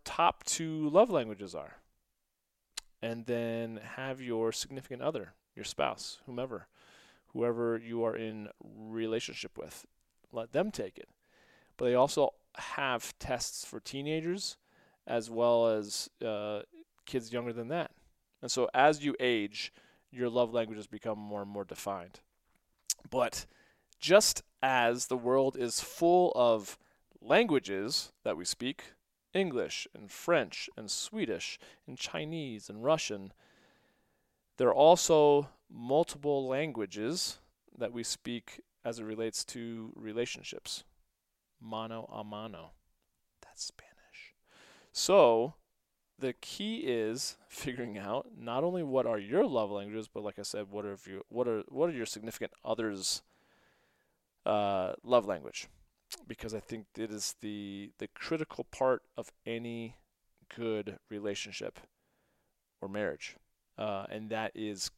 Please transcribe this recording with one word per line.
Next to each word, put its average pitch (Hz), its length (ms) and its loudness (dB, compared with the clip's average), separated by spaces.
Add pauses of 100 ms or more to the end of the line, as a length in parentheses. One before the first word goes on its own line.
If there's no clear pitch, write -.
top - 400 2
two 156 460 -2
love 214 200 8
languages 104 440 -2
are. 73 220 -10 (1300)
And 117 240 -4
then 117 540 -2 (160)
have 131 240 -6
your 113 320 0
significant 131 480 -8
other, 131 320 -4 (240)
your 107 80 -10
spouse, - 600 -2
whomever, 123 400 -8 (600)
whoever 117 500 0
you 117 260 -4
are 110 100 2
in 110 340 -6 (140)
relationship 110 920 -4
with, - 300 -12 (460)
let 117 200 -8
them 190 180 2
take 98 280 -8
it. - 100 -18 (680)
But 127 100 0
they 123 80 4
also 139 400 4 (220)
have - 640 -4
tests - 460 -4
for 113 160 -10
teenagers 160 800 -4 (480)
as 117 240 -2
well 117 380 6
as, 107 420 0 (120)
uh, 104 380 -2 (460)
kids 117 260 -4
younger 120 220 -4
than 117 140 -8
that. 160 240 -4 (500)
And 127 80 -6
so 123 240 2
as 143 280 8
you 143 160 0
age, 107 540 2 (380)
your 123 180 -2
love 117 240 2
languages 110 340 -2
become 107 320 -6
more 104 220 -6
and 101 100 -6
more 101 140 -6
defined. 92 560 -8 (880)
But 123 380 0 (520)
just 185 440 8 (200)
as 123 440 4
the 131 100 0
world 127 400 4
is 117 240 -2
full 175 540 6
of 113 440 4 (440)
languages 131 880 2 (120)
that 95 120 -2
we 87 80 -8
speak, - 480 -6 (400)
English 143 640 -2
and 104 160 -18
French - 640 0
and 110 140 -10
Swedish 120 640 -4 (300)
and 127 100 -14
Chinese 151 720 -6
and 107 140 -12
Russian, 120 500 0 (1200)
there 123 120 4
are 107 60 6
also 147 720 8 (220)
multiple 139 800 0
languages 131 920 -4 (400)
that - 140 -4
we 120 100 -8
speak - 580 -8 (240)
as 117 140 -6
it 113 60 -8
relates 110 400 -4
to 117 500 -10
relationships. 113 880 -6 (800)
Mano 113 520 -8
a 107 120 -8
mano. 104 480 -10 (680)
That's - 220 -14
Spanish. - 680 -20 (560)
So 135 640 6 (640)
the 131 140 -2
key - 460 -6
is 117 640 0
<laughs> - 60 -20
figuring 120 500 -6
out 101 380 -4
not 120 280 -2
only 180 180 0
what 131 240 2
are 113 120 2
your 127 280 4
love 113 240 2
languages, 104 420 -6
but 107 120 -8
like 104 160 -6
I - 20 -8
said, 101 300 -8
what 101 120 -6
are 98 220 -8
your, 95 220 -10
what 120 180 0
are, 110 220 0
what 143 200 0
are 165 60 -4
your 117 120 -4
significant 110 460 -8 (120)
other's, 110 580 -2 (1200)
uh, 101 500 0 (100)
love 117 220 4
language? 78 420 -6 (580)
Because 113 280 -10
I 104 60 -4
think 110 260 -10 (120)
it 107 140 -4
is 104 280 -6
the, 101 580 -8
the 101 100 -8
critical - 560 -6
part 131 380 2 (140)
of 113 140 -10 (160)
any 117 480 -8 (580)
good 107 460 -4 (100)
relationship 104 680 -6 (1040)
or 98 80 -8
marriage, 98 480 -4 (420)
uh, 101 320 -2
and 110 200 -8
that 110 260 -2
is 104 420 -6